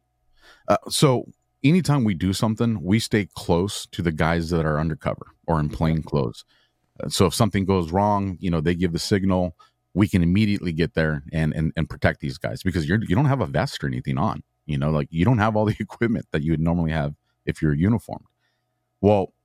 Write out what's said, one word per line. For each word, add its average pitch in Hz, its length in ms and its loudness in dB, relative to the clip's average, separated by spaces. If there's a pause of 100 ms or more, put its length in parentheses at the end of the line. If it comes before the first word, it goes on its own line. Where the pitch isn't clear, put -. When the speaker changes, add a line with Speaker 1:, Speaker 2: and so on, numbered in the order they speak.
(680)
Speaker 1:
Uh, 101 100 4 (120)
so 123 360 2 (380)
anytime 143 400 4
we 107 120 2
do 90 180 0
something, 110 500 -2
we 95 140 2
stay 107 380 0
close 90 500 -2
to - 160 -8
the 85 100 2
guys 82 380 0
that 82 160 0
are 76 140 0
undercover - 480 -4 (180)
or 80 140 0
in 76 100 0
plain 80 300 0
Speaker 2:
Okay. 76 80 -8
Speaker 1:
clothes. 69 360 -4 (560)
Uh, - 100 -8
so 104 180 2
if - 80 -2
something 101 280 2
goes 90 280 0
wrong, 98 500 0
you 95 80 -4
know, 85 100 2
they 80 140 0
give 87 180 0
the 82 80 -4
signal, 92 560 0 (380)
we 98 140 4
can 90 160 2
immediately 92 500 2
get 80 220 -2
there 78 360 0
and, 80 220 0
and, 78 240 -2
and 78 120 -4
protect - 320 -2
these 67 180 -8
guys - 240 -8
because 85 260 -2
you're, 139 140 2
you - 120 0
don't 139 100 2
have 131 160 0
a 92 40 0
vest 78 380 -4
or 73 40 -4
anything 65 300 -4
on, 90 240 -4 (240)
you 73 140 -4
know, 71 100 -2
like, 76 220 0
you 85 120 0
don't 120 140 4
have 107 180 0
all 107 100 0
the 104 100 0
<laughs> - 40 -16
equipment 110 520 -4
that 80 100 -2
you 78 100 0
would 80 80 0
normally 82 320 0
have 76 220 -2 (320)
if - 160 -6
you're 76 140 2
uniformed. 101 500 -2 (760)
Well, 98 340 4 (120)